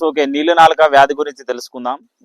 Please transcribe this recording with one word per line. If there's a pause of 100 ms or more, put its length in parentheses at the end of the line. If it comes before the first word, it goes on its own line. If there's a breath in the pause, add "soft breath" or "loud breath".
సోకే (100)
నీలి
నాలుక
వ్యాధి
గురించి
తెలుసుకుందాం. (280)